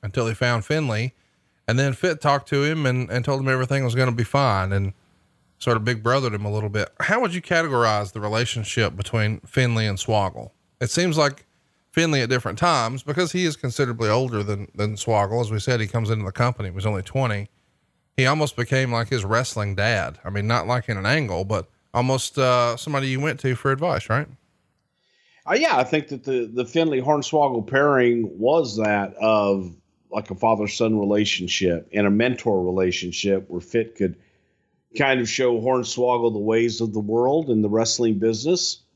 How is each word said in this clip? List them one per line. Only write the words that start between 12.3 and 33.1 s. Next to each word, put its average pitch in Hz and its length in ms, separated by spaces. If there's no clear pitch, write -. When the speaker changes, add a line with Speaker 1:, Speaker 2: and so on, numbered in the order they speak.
Speaker 1:
times, 135 460
because 151 300
he 180 120
is 151 120
considerably 117 520
older 117 320
than, 101 320
than 104 220
Swoggle. 107 460
As 107 100
we 107 80
said, 120 220
he 107 60
comes 113 220
into 110 140
the 95 80
company, 120 380
he 90 60
was 95 100
only 101 180
twenty. 107 460
He 131 100
almost 147 300
became 127 360
like 117 160
his 120 160
wrestling 104 520
dad. 98 500
I 90 40
mean, 101 160
not 110 220
like 120 220
in 107 80
an 95 80
angle, 104 400
but 98 240
almost, 127 440
uh, 123 380
somebody 135 320
you 131 140
went 143 180
to 127 160
for 135 160
advice, 143 380
right? 131 180
Speaker 2:
Uh, 175 40
yeah, 262 240
I 127 80
think 147 240
that 127 160
the, 123 280
the 123 120
Finlay 156 360
Hornswoggle 139 640
pairing 120 720
was 127 380
that 104 460
of, 101 520
like, 104 200
a 92 40
father-son 110 640
relationship 98 920
and 104 120
a 98 60
mentor 113 500
relationship 92 880